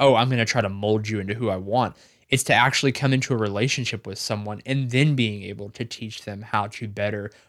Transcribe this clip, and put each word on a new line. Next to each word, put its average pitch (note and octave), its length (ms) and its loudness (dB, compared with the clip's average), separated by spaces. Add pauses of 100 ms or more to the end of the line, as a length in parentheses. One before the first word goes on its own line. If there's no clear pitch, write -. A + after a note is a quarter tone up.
"Oh, C#3 160 8
I'm B2 140 4
gonna A#2+ 140 2
try A2+ 180 2
to G2+ 60 -2
mold G#2 400 0
you G#2+ 120 -2
into G2 140 -4
who A2+ 160 -2
I F#2+ 60 -2
want." G2 400 -2 (320)
It's C3 160 2
to C#3+ 100 4
actually C3 380 4
come C3+ 200 0
into C3 220 0
a - 20 2
relationship A2 720 -2
with G2 120 -10
someone G#2 460 -6
and C3+ 260 -2
then C#3 260 2
being G#2+ 260 -2
able G2+ 280 -10
to B2 140 -10
teach A2 380 -12
them G2+ 200 -10
how G#2+ 260 -2
to A2+ 180 -10
better G#2 460 -4 (160)